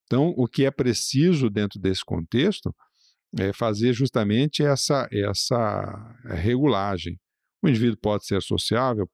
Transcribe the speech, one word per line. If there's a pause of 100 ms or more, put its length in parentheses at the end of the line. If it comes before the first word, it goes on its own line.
Então,
o
que
é
preciso
dentro
desse
contexto (640)
é
fazer
justamente
essa,
essa
regulagem. (420)
O
indivíduo
pode
ser
sociável?